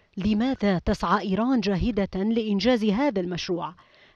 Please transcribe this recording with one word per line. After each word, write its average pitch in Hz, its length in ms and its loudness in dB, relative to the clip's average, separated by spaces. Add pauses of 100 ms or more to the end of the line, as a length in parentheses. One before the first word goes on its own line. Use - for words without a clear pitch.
(180)
لماذا 208 600 0
تسعى 196 500 0
إيران 233 300 2
جاهدة 190 640 -2
لإنجاز 220 640 0
هذا 214 360 0
المشروع؟ 170 540 -6 (400)